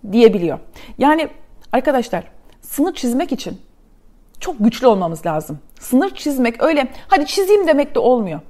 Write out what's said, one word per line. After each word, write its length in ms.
diyebiliyor. 460
Yani 300
arkadaşlar, 520
sınır 340
çizmek 380
için 280
çok 200
güçlü 260
olmamız 400
lazım. 320
Sınır 340
çizmek 480
öyle, 260
"Hadi 180
çizeyim." 400
demek 280
de 40
olmuyor. 520